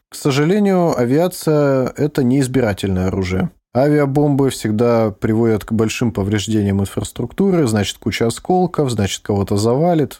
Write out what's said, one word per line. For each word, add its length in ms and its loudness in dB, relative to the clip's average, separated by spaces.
К 40 -20
сожалению, 800 2
авиация — 1000 0
это 260 -2
не 160 2
избирательное 680 0
оружие. 420 -2
Авиабомбы 760 2
всегда 580 0
приводят 560 0
к 60 -8
большим 400 0
повреждениям 720 0
инфраструктуры, 840 -2
значит, 320 0
куча 300 -2
осколков, 640 0
значит, 320 -4
кого-то 340 0
завалит. 640 0